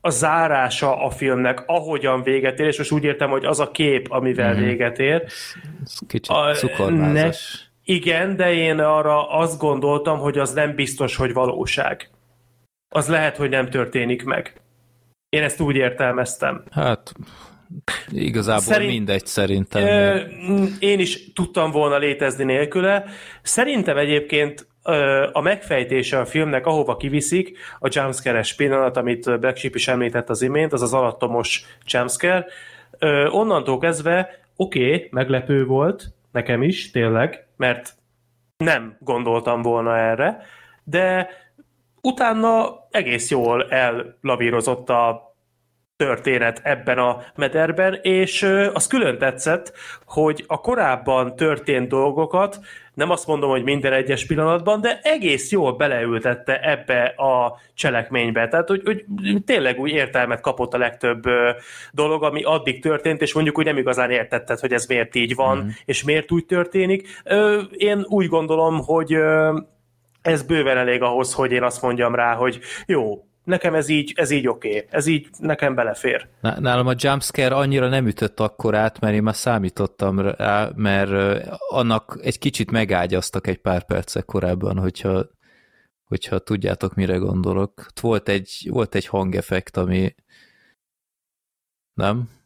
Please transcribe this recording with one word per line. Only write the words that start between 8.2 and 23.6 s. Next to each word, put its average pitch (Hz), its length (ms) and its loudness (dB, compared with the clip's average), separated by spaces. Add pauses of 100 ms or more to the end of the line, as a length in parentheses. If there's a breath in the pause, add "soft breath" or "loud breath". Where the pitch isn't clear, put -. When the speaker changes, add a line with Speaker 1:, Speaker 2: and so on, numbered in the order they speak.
Speaker 1:
de 180 180 2
én 160 260 2
arra 151 500 2
azt 156 300 0
gondoltam, 147 600 2
hogy 143 180 0
az 127 160 0
nem 151 220 0
biztos, 139 400 -2
hogy 127 180 -2
valóság. - 760 -2 (880)
Az 143 120 0
lehet, 156 300 2
hogy 143 120 -2
nem 131 200 0
történik 123 540 -2
meg. - 380 -6 (680)
Én 151 140 2
ezt 143 160 -4
úgy 143 160 2
értelmeztem. 127 960 0
Speaker 2:
Hát, 131 400 -2 (1000 loud breath)
igazából 110 520 0
Speaker 1:
Szerint-, 127 280 2
Speaker 2:
mindegy 101 340 -2
szerintem, 98 580 0
Speaker 1:
ö, 202 40 4
Speaker 2:
mert 202 440 2 (480)
Speaker 1:
én 202 200 2
is - 340 -4
tudtam 165 380 0
volna 147 260 2
létezni 139 460 0
nélküle. 180 600 2 (360 loud breath)
Szerintem 226 560 0